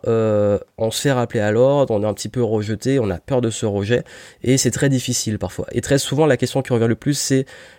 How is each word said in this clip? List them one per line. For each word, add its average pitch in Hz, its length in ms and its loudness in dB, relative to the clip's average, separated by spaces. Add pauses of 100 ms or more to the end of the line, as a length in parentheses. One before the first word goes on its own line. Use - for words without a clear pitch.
euh, 107 520 2 (200)
on 113 140 -2
se - 80 -6
fait 143 100 2
rappeler 120 300 0
à 104 100 0
l'ordre, 131 440 4
on 101 80 0
est 107 40 -2
un 104 80 -2
petit - 140 -10
peu 120 160 -2
rejeté, 110 560 0
on 104 100 0
a 90 80 -4
peur 127 220 -2
de 117 100 0
ce - 160 -4
rejet, 101 380 0 (400)
et 127 120 4
c'est - 140 2
très - 180 0
difficile 123 520 -2
parfois. 92 320 -8
Et 117 80 0
très 139 180 0
souvent, 143 280 0
la 131 100 4
question 127 260 -2
qui - 100 -4
revient 117 140 2
le 113 80 0
plus, 143 240 -2
c'est « 135 260 0 (340)